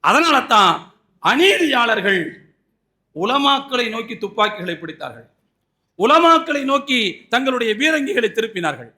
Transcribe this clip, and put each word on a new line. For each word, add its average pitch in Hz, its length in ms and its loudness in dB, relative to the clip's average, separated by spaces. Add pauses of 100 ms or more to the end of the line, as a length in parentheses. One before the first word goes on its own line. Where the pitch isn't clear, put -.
அதனால 285 320 4 (180)
தான் 190 180 6 (500)
அநீதியாளர்கள் 233 1000 2 (920)
உலமாக்களை 262 760 -2
நோக்கி 226 300 -10
துப்பாக்கிகளை 190 540 -4
பிடித்தார்கள், 147 500 -14 (720)
உலமாக்களை 320 720 4
நோக்கி 277 280 -2 (340)
தங்களுடைய 247 480 0
பீரங்கிகளை 285 560 0
திருப்பினார்கள். 170 600 -6